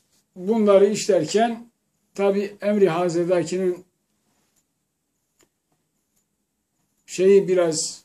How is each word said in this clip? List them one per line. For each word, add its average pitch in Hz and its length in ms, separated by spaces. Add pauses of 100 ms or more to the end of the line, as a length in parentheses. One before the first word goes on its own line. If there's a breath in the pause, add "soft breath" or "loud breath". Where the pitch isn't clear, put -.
(480)
bunları 208 380
işlerken 208 840 (460)
tabi 202 460
emri 202 280
hazırdakinin 175 960 (3250)
şeyi 190 420
biraz 175 580